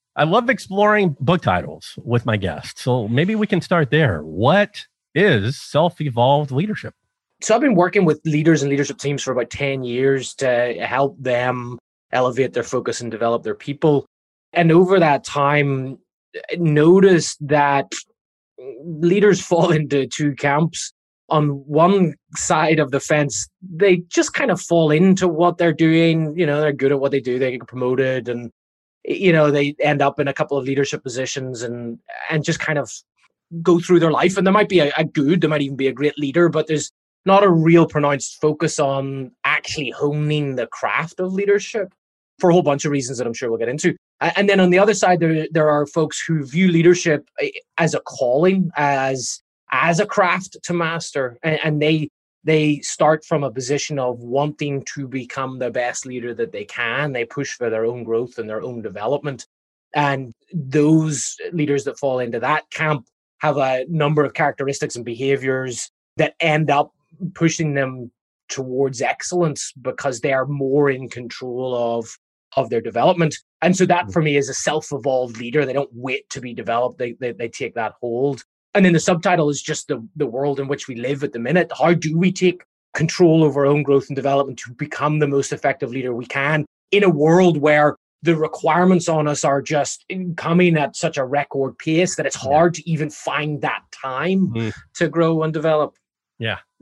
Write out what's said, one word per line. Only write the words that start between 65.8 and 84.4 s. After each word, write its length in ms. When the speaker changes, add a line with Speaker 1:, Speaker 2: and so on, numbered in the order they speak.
Speaker 2:
that 200
end 320
up 220
pushing 400
them 360
towards 540
excellence 720
because 380
they 120
are 140
more 440
in 180
control 640
of, 320
of 140
their 100
development. 540
And 160
so 100
that 200
Speaker 1:
Mm. 60
Speaker 2:
for 100
me 140
is 120
a 60
self-evolved 840
leader. 300
They 60
don't 200
wait 380
to 100
be 140
developed. 440
They, 200
they, 140
they 160
take 260
that 260
hold. 420
And 100
then 80
the 80
subtitle 480
is 140
just 260
the, 180
the 100
world 340
in 80
which 180
we 100
live 280
at 80
the 60
minute. 400
How 160
do 240
we 120
take 320
control 500
of 120
our 100
own 160
growth 260
and 80
development 440